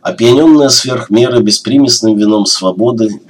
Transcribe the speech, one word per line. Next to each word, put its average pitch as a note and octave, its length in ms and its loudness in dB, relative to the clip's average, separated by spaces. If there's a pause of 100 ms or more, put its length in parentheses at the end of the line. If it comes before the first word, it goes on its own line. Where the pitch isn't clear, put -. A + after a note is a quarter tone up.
«Опьянённая C#3 680 2
сверх B2+ 400 -4
меры A#2+ 320 2
беспримесным A2+ 760 0
вином G#2 280 0
свободы, G#2+ 720 -4 (100)